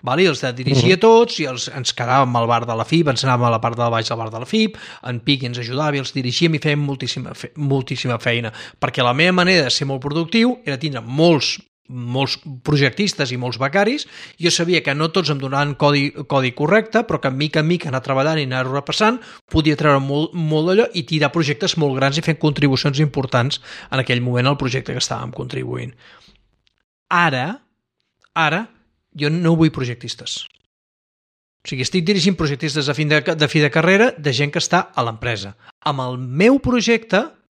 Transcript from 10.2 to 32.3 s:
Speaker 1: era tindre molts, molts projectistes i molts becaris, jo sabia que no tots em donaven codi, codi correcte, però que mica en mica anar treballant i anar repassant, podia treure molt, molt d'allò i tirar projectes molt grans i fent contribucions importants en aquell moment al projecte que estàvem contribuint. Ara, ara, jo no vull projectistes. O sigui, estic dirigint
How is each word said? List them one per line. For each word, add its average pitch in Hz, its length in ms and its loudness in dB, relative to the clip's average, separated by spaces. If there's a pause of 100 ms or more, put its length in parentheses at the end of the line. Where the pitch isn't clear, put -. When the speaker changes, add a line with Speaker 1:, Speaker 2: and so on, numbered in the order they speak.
Speaker 1:
era 135 140 -6
tindre 131 240 -6
molts, 147 580 2 (280)
molts 127 520 -4 (240)
projectistes 143 640 0
i 123 60 -6
molts 123 220 -6
becaris, 202 500 0 (320)
jo 165 100 2
sabia 170 320 2
que 143 100 -2
no 156 200 -2
tots 165 180 0
em 143 80 -2
donaven 139 380 -2
codi, 143 340 2 (160)
codi 131 260 0
correcte, 220 540 2
però 143 140 -2
que 135 100 0
mica 147 300 -2
en 151 80 0
mica 170 200 0
anar 131 140 -4
treballant 143 380 0
i - 20 -2
anar 131 240 -2
repassant, 170 540 0 (280)
podia 156 280 2
treure 143 240 4
molt, 143 340 -2
molt 156 320 0
d'allò 202 280 4
i 165 100 -4
tirar 147 260 0
projectes 165 460 -2
molt 143 180 2
grans 135 240 0
i 160 40 -4
fent 156 180 -2
contribucions 143 580 2
importants 131 640 0 (320)
en 131 80 0
aquell 123 200 0
moment 123 280 0
al 143 100 2
projecte 131 360 -4
que 127 40 -6
estàvem 123 340 -6
contribuint. 127 640 -8 (1120)
Ara, 170 520 0 (720)
ara, 165 320 0 (480)
jo 143 160 -2
no 165 240 2
vull 160 160 4
projectistes. 123 760 -10 (1200)
O - 40 -14
sigui, 131 140 -4
estic 175 220 0
dirigint 185 320 2